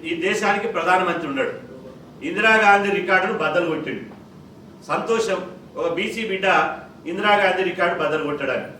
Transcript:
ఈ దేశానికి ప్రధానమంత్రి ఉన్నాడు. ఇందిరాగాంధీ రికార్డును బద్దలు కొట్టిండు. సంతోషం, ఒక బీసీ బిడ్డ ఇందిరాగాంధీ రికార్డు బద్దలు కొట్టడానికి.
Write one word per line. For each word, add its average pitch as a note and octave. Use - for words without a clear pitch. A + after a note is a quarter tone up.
ఈ E3
దేశానికి G3+
ప్రధానమంత్రి F3
ఉన్నాడు. -
ఇందిరాగాంధీ G3+
రికార్డును F#3
బద్దలు D#3
కొట్టిండు. -
సంతోషం, F#3+
ఒక E3
బీసీ G#3
బిడ్డ F#3+
ఇందిరాగాంధీ F#3+
రికార్డు F3
బద్దలు D3+
కొట్టడానికి. C#3